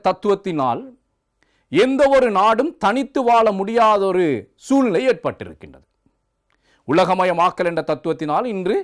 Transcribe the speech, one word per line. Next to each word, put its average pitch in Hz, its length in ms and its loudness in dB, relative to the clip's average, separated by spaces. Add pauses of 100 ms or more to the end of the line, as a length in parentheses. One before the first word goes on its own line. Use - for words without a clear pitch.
தத்துவத்தினால் 185 840 -2 (880)
எந்த 254 380 2
ஒரு 254 220 4
நாடும் 220 460 0
தனித்து 262 460 -2
வாழ 233 280 4
முடியாத 214 540 2
ஒரு 185 200 0 (360)
சூழ்நிலை 254 440 0
ஏற்பட்டிருக்கின்றது. 104 800 -6 (1000)
உலகமயமாக்கல் 175 840 0
என்ற 160 120 -4
தத்துவத்தினால் 156 640 -4
இன்று 190 360 -4